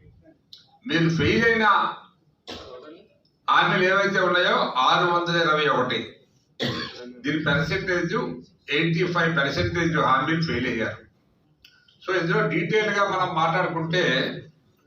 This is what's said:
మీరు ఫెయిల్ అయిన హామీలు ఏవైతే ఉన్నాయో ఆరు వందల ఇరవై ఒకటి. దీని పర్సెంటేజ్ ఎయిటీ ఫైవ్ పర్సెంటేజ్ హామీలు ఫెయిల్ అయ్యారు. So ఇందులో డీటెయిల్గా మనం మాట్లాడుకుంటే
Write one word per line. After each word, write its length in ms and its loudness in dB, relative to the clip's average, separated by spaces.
మీరు 200 2
ఫెయిల్ 300 2
అయిన 180 2
హామీలు 400 2
ఏవైతే 360 0
ఉన్నాయో 300 2
ఆరు 280 4
వందల 220 0
ఇరవై 300 2
ఒకటి. 240 -2
దీని 240 -2
పర్సెంటేజ్ 680 0
ఎయిటీ 280 2
ఫైవ్ 260 2
పర్సెంటేజ్ 560 0
హామీలు 380 2
ఫెయిల్ 240 -2
అయ్యారు. 280 -4
So 60 -6
ఇందులో 220 2
డీటెయిల్గా 500 0
మనం 160 0
మాట్లాడుకుంటే 640 0